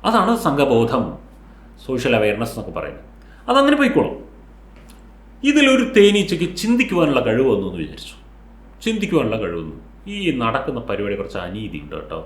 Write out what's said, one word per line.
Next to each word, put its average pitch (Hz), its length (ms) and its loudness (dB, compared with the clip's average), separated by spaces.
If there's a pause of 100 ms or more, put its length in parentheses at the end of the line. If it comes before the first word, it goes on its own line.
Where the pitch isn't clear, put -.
അതാണ് 214 260 2 (120)
സംഘബോധം, 131 580 2 (800)
സോഷ്യൽ 127 340 -2
അവയർനെസ് 107 360 0
എന്നൊക്കെ 95 240 -10
പറയുന്നത്. - 260 -12 (460)
അതങ്ങനെ 277 300 4
പോയിക്കോളും. - 340 2 (1300)
ഇതിലൊരു 262 360 4 (120)
തേനീച്ചയ്ക്ക് 196 500 4 (140)
ചിന്തിക്കുവാനുള്ള 175 680 2
കഴിവ് 123 240 2
വന്നു 95 180 0
എന്ന് 87 140 -10
വിചാരിച്ചു. 76 320 -14 (720)
ചിന്തിക്കുവാനുള്ള 165 580 0
കഴിവ് 85 180 -6
വന്നു. 78 160 -12 (360)
ഈ - 20 -8 (280)
നടക്കുന്ന 123 360 -4 (100)
പരിപാടി 101 300 -4
കുറച്ച് - 280 -8
അനീതി 90 360 -10
ഉണ്ട് 76 120 -12
കേട്ടോ 78 300 -10